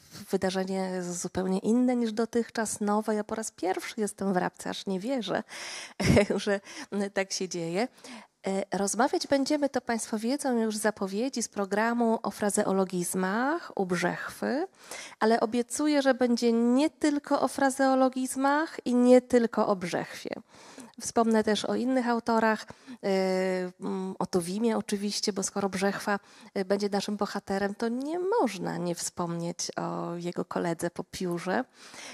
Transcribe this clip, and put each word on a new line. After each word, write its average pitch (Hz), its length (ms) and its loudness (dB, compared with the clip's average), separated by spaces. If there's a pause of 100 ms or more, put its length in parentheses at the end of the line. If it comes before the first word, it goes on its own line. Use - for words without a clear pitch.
(300)
wydarzenie 190 720 0
zupełnie 185 560 -2
inne 247 360 2
niż 233 160 0
dotychczas, 226 720 -2
nowe. 214 340 0
Ja 208 80 -2
po 220 120 -8
raz 220 160 -6
pierwszy - 500 -4
jestem 196 320 -2
w 180 40 2
Rabce, 180 320 -2
aż - 160 -8
nie 190 140 -4
wierzę, 208 440 -4 (480)
<laughs> 202 440 4
że 202 240 0 (540)
tak 190 180 -2
się 190 180 -4
dzieje. 175 380 -2 (600)
E, 190 300 -2
rozmawiać 208 500 0
będziemy, 277 420 2
to 254 120 -2
Państwo 226 380 -4
wiedzą 247 400 0
już 220 180 0
z 208 40 -6
zapowiedzi, 214 640 -2
z - 40 -4
programu 220 760 0
o 208 80 -2
frazeologizmach 190 1400 0
u 196 100 0
Brzechwy, 180 840 -2 (520)
ale 220 200 4
obiecuję, 277 640 2
że 269 120 4
będzie 240 380 4
nie 240 380 4
tylko 294 520 0
o 269 60 4
frazeologizmach 262 1400 2
i 240 100 2
nie 247 260 10
tylko 233 460 2
o 208 80 2
Brzechwie. - 680 -4 (600)
Wspomnę 220 420 2
też 208 220 0
o 208 100 -2
innych 240 320 0
autorach, 226 580 0 (380)
e, 185 680 0 (100)
mm, 190 380 -4
o 180 60 -2
Tuwimie 202 520 0
oczywiście, 202 560 -2
bo 190 100 -4
skoro 196 260 -2
Brzechwa, 196 500 -2 (340)
e, 196 120 -4
będzie 202 240 0
naszym 202 280 -2
bohaterem, 202 580 -2
to 233 120 -4
nie 277 320 -4
można 208 580 -2
nie 175 180 -2
wspomnieć 170 840 -6
o 170 380 -6
jego 175 300 -6
koledze 170 440 -2
po - 140 -8
piórze, 180 600 -2 (500)